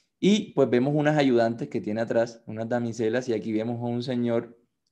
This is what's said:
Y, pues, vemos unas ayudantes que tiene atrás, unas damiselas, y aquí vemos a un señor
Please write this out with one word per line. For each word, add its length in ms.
Y, 340
pues, 160
vemos 240
unas 240
ayudantes 520
que 120
tiene 200
atrás, 440
unas 240
damiselas, 600
y 40
aquí 200
vemos 280
a 40
un 180
señor 560